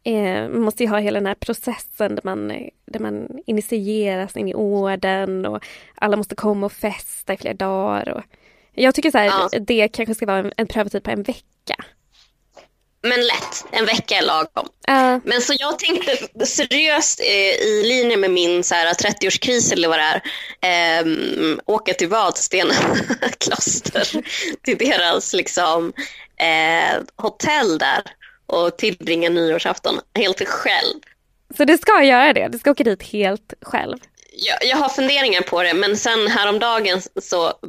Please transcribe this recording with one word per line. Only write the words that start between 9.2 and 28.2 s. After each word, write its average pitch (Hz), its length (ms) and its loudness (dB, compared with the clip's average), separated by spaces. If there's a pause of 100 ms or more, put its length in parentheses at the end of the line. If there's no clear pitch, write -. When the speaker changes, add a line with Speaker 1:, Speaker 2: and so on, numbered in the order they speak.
Speaker 2:
Ja. 196 220 4 (120)
Speaker 1:
det 214 280 2
kanske 220 260 -4
ska 220 120 -6
vara 196 120 2
en, 196 180 -4
en 226 100 0
prövotid 202 380 -4
på 214 60 -6
en 208 120 -4
vecka. - 600 -8 (1160)
Speaker 2:
Men 247 240 2
lätt, - 440 -4
en 220 160 0
vecka 214 300 0
är 180 60 2
lagom. 156 460 0 (180)
Speaker 1:
Ja. 254 380 4
Speaker 2:
Men 240 160 0
så 277 180 0
jag 285 200 -4
tänkte 262 680 -2
seriöst, 294 760 0
eh, 196 460 2
i 214 180 2
linje 240 320 2
med 196 140 2
min 175 340 2
så 180 100 0
här 170 200 2
trettioårskris 214 800 0
eller 175 160 2
vad 160 100 2
det 156 60 2
är, 160 160 0 (800)
ehm, 160 680 -2
åka 202 280 0
till 175 140 -2
Vadstena 180 680 0 (320)
<laughs> - 320 -4
kloster, - 680 -4 (560)
till - 160 -2
deras 185 540 0
liksom, 170 600 0 (440)
eh, 160 680 2 (140)
hotell 220 640 0
där 135 240 0 (440)